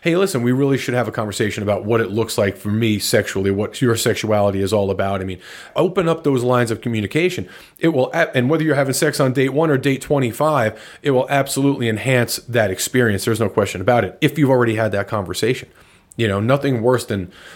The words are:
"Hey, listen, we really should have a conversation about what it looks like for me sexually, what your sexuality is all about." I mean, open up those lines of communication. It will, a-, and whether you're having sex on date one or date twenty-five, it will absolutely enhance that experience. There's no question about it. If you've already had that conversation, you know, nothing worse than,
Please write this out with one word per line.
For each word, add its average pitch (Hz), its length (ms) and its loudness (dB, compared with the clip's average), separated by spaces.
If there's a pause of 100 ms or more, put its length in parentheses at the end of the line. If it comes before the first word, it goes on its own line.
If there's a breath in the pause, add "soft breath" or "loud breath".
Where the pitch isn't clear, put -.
"Hey, 165 160 0
listen, 185 260 0
we 120 80 2
really 139 260 2
should 127 160 -4
have 120 140 0
a 107 40 -6
conversation 107 520 -2
about 98 220 0
what 113 160 2
it 95 100 -4
looks 110 260 -2
like 101 200 2
for - 100 -8
me 107 320 0
sexually, 98 500 0
what 98 320 -2
your 120 140 4
sexuality 104 640 0
is 98 120 -2
all 101 180 2
about." 98 300 -2
I - 20 -6
mean, 92 160 -8 (360 loud breath)
open 180 340 0
up 160 160 -2
those 135 180 2
lines 123 260 2
of 110 120 -4
communication. 117 640 -2 (320 loud breath)
It 165 100 2
will, 131 240 0
a-, 165 220 0
and 123 140 2
whether 160 140 2
you're 151 120 2
having 131 180 0
sex 147 280 0
on 131 120 2
date 135 200 0
one 156 180 2
or 139 60 2
date 135 240 -2
twenty-five, 131 760 0 (240 loud breath)
it 143 100 0
will 131 180 2
absolutely 139 600 0
enhance 113 460 0 (140)
that 113 220 2
experience. 107 540 0
There's 113 140 0
no 107 100 0
question 101 320 0
about 117 220 2
it. 90 180 -6
If 151 160 0
you've 143 140 4
already 120 240 2
had 110 160 0
that 101 160 -2
conversation, 110 600 -4 (480 soft breath)
you 113 100 0
know, 98 140 0
nothing 135 400 0
worse 120 240 2
than, 95 260 -6 (240 loud breath)